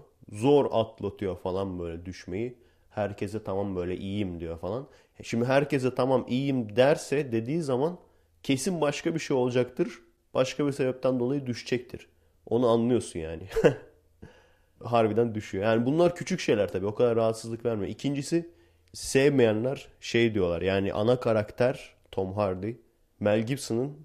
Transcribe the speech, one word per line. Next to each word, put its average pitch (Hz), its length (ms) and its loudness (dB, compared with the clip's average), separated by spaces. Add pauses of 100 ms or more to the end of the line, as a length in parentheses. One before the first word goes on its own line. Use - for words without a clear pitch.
(320)
Zor 127 400 4
atlatıyor 101 640 -2
falan 92 420 -4
böyle 85 260 -8
düşmeyi. 98 520 -8 (320)
Herkese 104 540 -4
"Tamam, 98 320 -2
böyle 90 220 -2
iyiyim." 98 420 -4
diyor 82 200 -8
falan. 113 280 -6 (320)
E - 40 -18
şimdi 117 220 -2
herkese 135 500 2
"Tamam, 127 340 2
iyiyim." 123 460 -2
derse, 139 560 2
dediği 120 300 -2
zaman 143 380 -2 (440)
kesin 156 380 0
başka 147 340 0
bir 156 40 -2
şey 139 180 0
olacaktır. 127 500 2 (460)
Başka 131 340 0
bir 139 40 0
sebepten 131 480 0
dolayı 131 280 -2
düşecektir. - 600 -6 (380)
Onu 120 220 2
anlıyorsun 117 520 2
yani. 82 240 -8 (200)
<laughs> - 1200 -10
Harbiden 110 520 2
düşüyor. 101 280 -6
Yani 113 220 2
bunlar 170 300 2
küçük - 240 -6
şeyler 107 320 2
tabii. 95 140 -4
O 104 100 -4
kadar 120 200 2
rahatsızlık 113 500 -2
vermiyor. 104 260 -2
İkincisi, 143 580 -2 (440)
sevmeyenler 131 920 2 (120)
şey 117 340 2
diyorlar. 87 280 0
Yani 98 320 2
ana 120 260 2
karakter 120 720 0 (180)
Tom 95 220 -4
Hardy, 98 380 0 (480)
Mel 107 260 4
Gibson'ın 135 600 -4